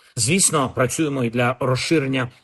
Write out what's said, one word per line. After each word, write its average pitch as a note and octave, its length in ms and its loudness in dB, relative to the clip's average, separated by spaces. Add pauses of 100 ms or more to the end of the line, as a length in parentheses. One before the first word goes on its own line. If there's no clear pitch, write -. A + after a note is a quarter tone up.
(160)
Звісно, D#3 580 2
працюємо C3+ 500 0
і A2+ 60 -2
для B2 300 0
розширення C3 680 0 (160)